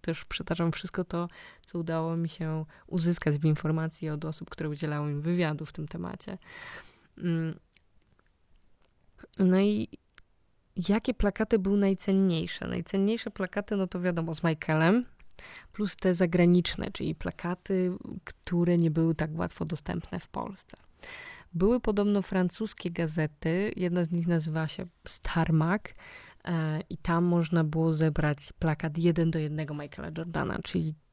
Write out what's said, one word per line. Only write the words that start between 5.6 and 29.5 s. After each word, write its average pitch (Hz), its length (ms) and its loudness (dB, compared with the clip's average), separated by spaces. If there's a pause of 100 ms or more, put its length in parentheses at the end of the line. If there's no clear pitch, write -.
w - 60 -16
tym 156 160 -8
temacie. 175 500 -8 (800)
Mm. 165 420 -2 (1800)
No 185 200 6
i 208 280 2 (1040)
jakie 226 240 2
plakaty 214 460 2
były 196 180 2
najcenniejsze? 190 880 2
Najcenniejsze 196 640 -2
plakaty, 202 440 -4
no 190 120 0
to 180 140 -6
wiadomo, 170 340 0
z - 80 -6
Michaelem, 165 640 4 (640)
plus 208 240 -4
te 185 180 2
zagraniczne, 175 800 4
czyli 160 240 -4
plakaty, 180 760 -2 (320)
które 175 540 0
nie 165 140 4
były 165 240 2
tak 156 220 -4
łatwo 175 280 -4
dostępne 170 540 -6
w - 80 -12
Polsce. - 500 -10 (760)
Były 202 260 4
podobno 202 420 2
francuskie 185 720 -2
gazety, 165 840 -2
jedna 180 280 0
z 160 80 -2
nich 170 160 0
nazywa 160 400 0
się 185 180 -10 (220)
Star - 460 0
Mag, 160 400 2 (520)
e, 160 440 -2
i - 80 -8
tam 170 260 2
można 170 400 4
było 160 300 2
zebrać 151 640 0
plakat 156 380 -2
jeden 165 340 4
do 160 80 0
jednego 151 340 -4